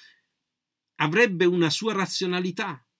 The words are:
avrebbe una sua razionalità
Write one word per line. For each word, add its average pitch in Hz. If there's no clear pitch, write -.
avrebbe 180
una 175
sua 214
razionalità 185